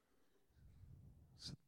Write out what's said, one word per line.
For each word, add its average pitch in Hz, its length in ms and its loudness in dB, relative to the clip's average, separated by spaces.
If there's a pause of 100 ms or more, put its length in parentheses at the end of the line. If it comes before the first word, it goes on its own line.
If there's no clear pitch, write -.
(1400)
Sit - 300 8